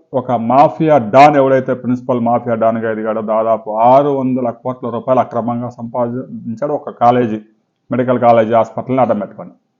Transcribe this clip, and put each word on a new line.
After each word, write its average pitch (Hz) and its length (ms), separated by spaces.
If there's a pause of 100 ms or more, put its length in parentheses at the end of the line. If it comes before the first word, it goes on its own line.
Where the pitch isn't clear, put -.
(200)
ఒక 127 120 (180)
మాఫియా 151 460 (180)
డాన్, 147 260
ఎవడైతే 135 320 (100)
ప్రిన్సిపల్ 123 460
మాఫియా 120 340
డాన్గా 113 320
ఎదిగాడో 110 280 (100)
దాదాపు 110 360 (220)
ఆరు 143 280
వందల 127 320 (120)
కోట్ల 127 320
రూపాయలు 123 300
అక్రమంగా 120 440 (100)
సంపాదించాడు 120 1000
ఒక - 240
కాలేజీ, 120 380 (500)
మెడికల్ 123 360
కాలేజీ 113 340
హాస్పిటల్ని 123 440
అడ్డం 110 200
పెట్టుకొని. 90 280 (280)